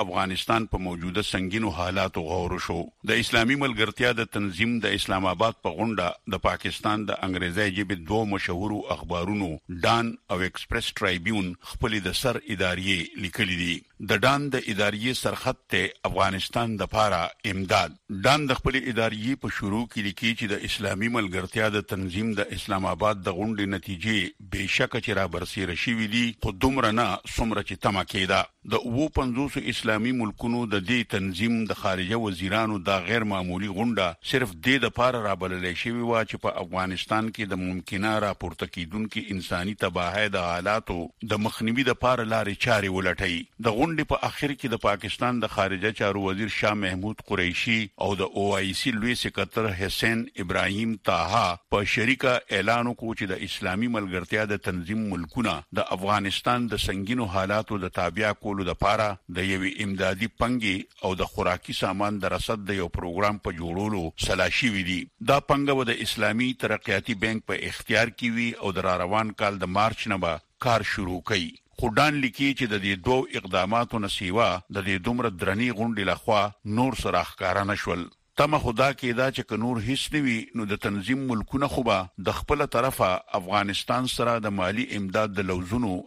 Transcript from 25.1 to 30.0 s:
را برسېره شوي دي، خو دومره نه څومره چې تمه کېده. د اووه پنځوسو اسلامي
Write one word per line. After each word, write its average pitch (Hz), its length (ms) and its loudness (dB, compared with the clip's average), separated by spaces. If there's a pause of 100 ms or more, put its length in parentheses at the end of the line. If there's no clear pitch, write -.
را 95 160 2
برسېره 87 480 -4
شوي 113 320 0
دي، 120 120 4 (160)
خو 110 100 0
دومره 123 380 2
نه 110 280 2 (160)
څومره 107 340 0
چې 98 60 -6 (140)
تمه 95 240 2
کېده. 95 280 2 (320)
د - 20 2 (120)
اووه 139 320 0
پنځوسو 131 420 0 (120)
اسلامي 113 400 0